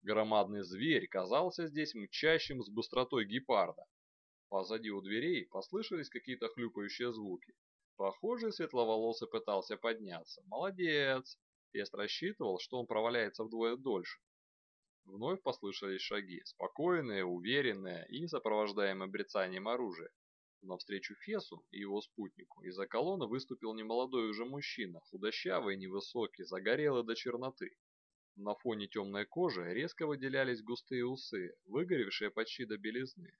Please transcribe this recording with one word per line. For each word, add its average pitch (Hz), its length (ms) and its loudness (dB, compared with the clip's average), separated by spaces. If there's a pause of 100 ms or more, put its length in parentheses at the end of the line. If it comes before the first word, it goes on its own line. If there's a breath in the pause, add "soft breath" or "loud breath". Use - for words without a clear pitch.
Громадный 104 600 6
зверь 101 440 4
казался 143 600 2
здесь 151 280 -2
мчащим 151 640 2
с 101 80 -6
быстротой 117 560 2
гепарда. 104 600 2 (640)
Позади 104 420 0
у 98 100 -2
дверей 113 460 0
послышались 165 640 -4
какие-то 123 400 -6
хлюпающие 113 640 -4
звуки. 104 420 -6 (420)
Похоже, 214 560 0
светловолосый 113 760 2
пытался 104 500 0
подняться. 104 680 -4
Молодец! 147 920 2 (320)
Фест 101 240 -4
рассчитывал, 104 640 0
что - 200 -4
он 120 60 -2
проваляется 113 580 2
вдвое 113 320 2
дольше. 123 440 -2 (840)
Вновь 117 360 -4
послышались 98 600 -2
шаги, 98 440 -4
спокойные, 123 800 2
уверенные 95 840 0
и 156 180 -4
сопровождаемые 104 840 2
брецанием 98 580 -2
оружия. 113 440 -2 (540)
Навстречу 95 500 -8
Фесу 98 560 -8
и 98 80 -10
его 101 220 -2
спутнику - 640 -12
из-за 92 240 -4
колонны 147 400 0
выступил 117 460 -4
немолодой 117 560 0
уже 107 160 -2
мужчина, 117 560 -6
худощавый 113 760 0
и - 20 -8
невысокий, 95 680 -4
загорелый 117 580 2
до 113 120 0
черноты. 123 600 -4 (600)
На 101 180 -2
фоне 107 320 -4
тёмной 101 380 -2
кожи 95 480 -2
резко 156 340 -2
выделялись 131 560 0
густые 120 420 -2
усы, 113 480 -4 (120)
выгоревшие 113 680 0
почти 113 320 -4
до 107 140 -4
белизны. 123 600 -6